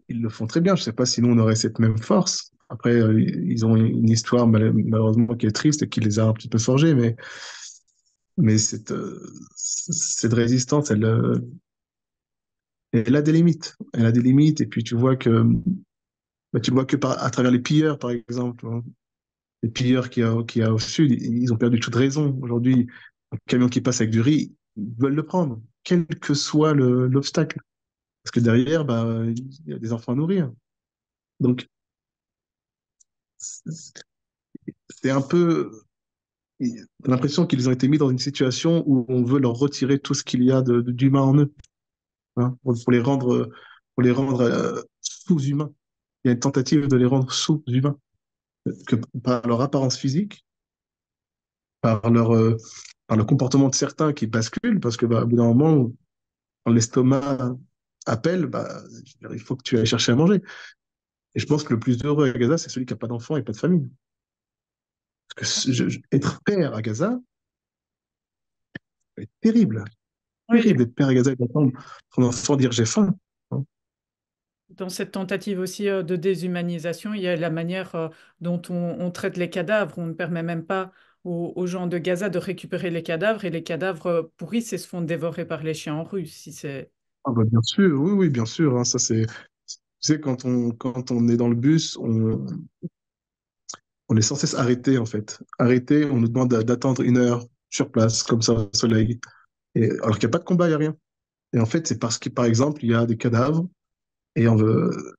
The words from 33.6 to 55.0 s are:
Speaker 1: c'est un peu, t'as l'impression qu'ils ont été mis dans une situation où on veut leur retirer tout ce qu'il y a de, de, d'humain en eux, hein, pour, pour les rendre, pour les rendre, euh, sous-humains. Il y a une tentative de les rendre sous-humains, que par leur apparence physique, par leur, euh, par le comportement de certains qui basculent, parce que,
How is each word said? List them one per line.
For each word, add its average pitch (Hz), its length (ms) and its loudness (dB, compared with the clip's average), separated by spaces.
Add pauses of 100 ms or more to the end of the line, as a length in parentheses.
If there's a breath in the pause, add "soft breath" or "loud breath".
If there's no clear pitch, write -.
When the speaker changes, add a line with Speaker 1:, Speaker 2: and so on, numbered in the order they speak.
Speaker 1:
c'est - 220 -4
un 139 120 2
peu, 156 600 0 (800)
t'as - 500 -6
l'impression 139 340 2
qu'ils 127 240 0
ont 127 40 4
été 127 160 2
mis 151 100 4
dans 143 120 2
une 127 80 0
situation 143 680 0
où 131 220 2
on 127 160 2
veut 135 160 2
leur 120 140 2
retirer 139 440 0
tout 139 160 -4
ce - 80 -6
qu'il 123 220 0
y 127 80 6
a 131 100 4
de, 120 200 2
de, 123 100 -4
d'humain 135 300 4
en 135 140 4
eux, 147 160 4 (840)
hein, 123 260 0
pour, 127 180 0
pour 123 120 0
les 120 80 6
rendre, 123 500 0 (460 loud breath)
pour 123 60 0
les 123 100 6
rendre, 131 300 0
euh, 120 400 -2 (180)
sous-humains. 143 720 -4 (500)
Il 131 60 0
y - 20 4
a 123 40 4
une 123 60 -4
tentative 139 460 0
de 131 100 2
les 123 100 4
rendre 131 260 0
sous-humains, 143 680 -2 (880)
que 160 100 0 (260)
par 120 240 -2
leur 120 160 0
apparence 135 340 0
physique, 160 480 -4 (1400)
par 113 300 0
leur, 117 240 4
euh, 113 220 4 (500 loud breath)
par 113 100 0
le 107 80 2
comportement 135 460 2
de 131 40 -4
certains 151 380 -2
qui - 140 -6
basculent, 117 540 -2
parce 117 180 -2
que, 120 80 0